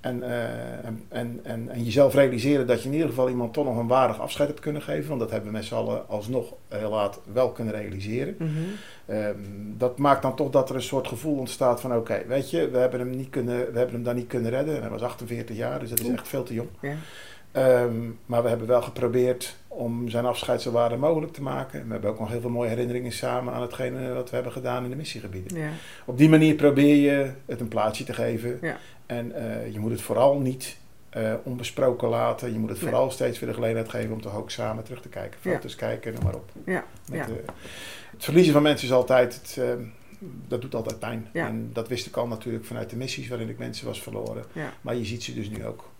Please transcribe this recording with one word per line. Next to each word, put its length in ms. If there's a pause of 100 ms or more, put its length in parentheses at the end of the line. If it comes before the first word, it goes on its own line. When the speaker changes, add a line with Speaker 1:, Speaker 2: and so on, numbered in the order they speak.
Speaker 1:
En, 220
eh, 600
en, 240
en, 340
en, 260
en 160
jezelf 300
realiseren 520
dat 160
je 60
in 60
ieder 140
geval 200
iemand 240
toch 120
nog 140
een 80
waardig 340
afscheid 280
hebt 120
kunnen 220
geven. 260
Want 120
dat 100
hebben 200
we 60
met 100
z'n 80
allen 340
alsnog 460 (140)
heel 220
laat 300 (120)
wel 200
kunnen 220
realiseren. 640
Speaker 2:
Mhm. 120 (560)
Speaker 1:
Ehm, 300 (400)
dat 220
maakt 240
dan 140
toch 140
dat 200
er 40
een 80
soort 260
gevoel 300
ontstaat 420
van: 160
"Oké, 300
weet 240
je, 200
we 80
hebben 220
hem 100
niet 200
kunnen, 260 (160)
we 60
hebben 160
hem 100
dan 100
niet 120
kunnen 240
redden." 240
En 60
hij 100
was 120
achtenveertig 540
jaar, 240
dus 80
dat 120
is 60
Speaker 2:
Oeh. 80
Speaker 1:
echt 140
veel 140
te 120
jong. 140 (120)
Speaker 2:
Ja. 140 (580)
Speaker 1:
Ehm, 420 (320)
maar 160
we 60
hebben 180
wel 160
geprobeerd 720 (120)
om 400
zijn 160
afscheid 380
zo 80
waardig 280
mogelijk 340
te 100
maken. 440
We 60
hebben 180
ook 80
nog 120
heel 100
veel 100
mooie 180
herinneringen 440
samen 420
aan 80
hetgene 520
wat 140
we 60
hebben 180
gedaan 320
in 60
de 60
missiegebieden. 600
Speaker 2:
Ja. 100 (360)
Speaker 1:
Op 140
die 100
manier 260
probeer 420
je 340 (160)
het 140
een 80
plaatsje 360
te 80
geven. 500
Speaker 2:
Ja. 140 (300)
Speaker 1:
En, 260
eh, 400
je 60
moet 120
het 100
vooral 380
niet, 380 (340)
eh, 320
onbesproken 680
laten. 440
Je 60
moet 120
het 100
Speaker 2:
Nee. 100
Speaker 1:
vooral 200
steeds 280
weer 100
de 60
gelegenheid 340
geven 240
om 80
toch 160
ook 140
samen 340
terug 180
te 60
kijken. 340
Speaker 2:
Ja. 100
Speaker 1:
Foto's 220
kijken, 400
noem 80
maar 120
op. 160 (140)
Speaker 2:
Ja, 200 (260)
Speaker 1:
Met, 80
Speaker 2:
ja. 60
Speaker 1:
eh, 60 (800)
het 140
verliezen 280
van 100
mensen 260
is 60
altijd, 400
het, 280
eh, 60 (800)
dat 120
doet 140
altijd 240
pijn. 340
Speaker 2:
Ja. 140
Speaker 1:
En 260
dat 160
wist 180
ik 100
al 100
natuurlijk 380
vanuit 260
de 60
missies 320
waarin 200
ik 100
mensen 280
was 160
verloren. 500
Speaker 2:
Ja. 280
Speaker 1:
Maar 160
je 80
ziet 180
ze 120
dus 160
nu 160
ook. 340